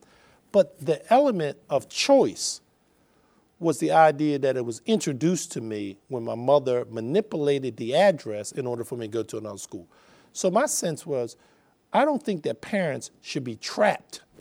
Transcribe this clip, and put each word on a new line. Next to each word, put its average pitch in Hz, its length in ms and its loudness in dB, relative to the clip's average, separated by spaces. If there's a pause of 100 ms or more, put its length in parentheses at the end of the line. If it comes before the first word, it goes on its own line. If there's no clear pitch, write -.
(520)
But - 340 2
the 156 160 0 (100)
element 220 460 2 (120)
of 143 180 0
choice - 720 2 (1000)
was 165 200 0
the 160 120 0
idea 151 480 6
that 131 180 0
it 120 80 -4
was 117 200 -8
introduced 175 680 0
to 131 80 -8
me 104 360 -6 (120)
when 123 140 -6
my 113 120 -6
mother 127 540 2
manipulated 139 880 -2
the 120 180 -4
address 143 560 2
in 131 160 -6
order 120 160 -6
for 123 140 -8
me 113 100 -6
to 107 40 -10
go 113 120 -2
to 113 140 -10
another 104 200 -10
school. 95 300 -16 (460)
So - 160 0
my 226 160 2
sense 175 400 -4
was, 127 320 -4 (560)
I 240 120 4
don't 294 180 -2
think 180 200 -4
that 131 160 -4
parents 156 520 -4 (100)
should 143 220 -8
be 120 120 -8
trapped - 640 -2 (200)